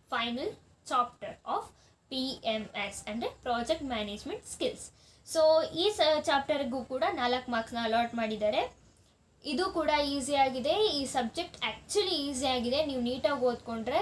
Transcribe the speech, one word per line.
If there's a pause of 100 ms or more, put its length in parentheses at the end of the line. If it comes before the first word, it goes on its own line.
(100)
ಫೈನಲ್ (360)
ಚಾಪ್ಟರ್
of (440)
ಪಿ
ಎಮ್
ಎಸ್,
ಅಂದ್ರೆ (120)
ಪ್ರಾಜೆಕ್ಟ್
ಮ್ಯಾನೇಜ್ಮೆಂಟ್
ಸ್ಕಿಲ್ಸ್. (460)
So
ಈ
ಸ-,
ಚಾಪ್ಟರ್ಗೂ
ಕೂಡ
ನಾಲ್ಕು
ಮಾರ್ಕ್ಸ್ನ
ಅಲಾಟ್
ಮಾಡಿದ್ದಾರೆ. (720)
ಇದು
ಕೂಡ (140)
ಈಸಿ
ಆಗಿದೆ.
ಈ
ಸಬ್ಜೆಕ್ಟ್
actually
ಈಸಿ
ಆಗಿದೆ.
ನೀವು
ನೀಟಾಗಿ
ಓದ್ಕೊಂಡ್ರೆ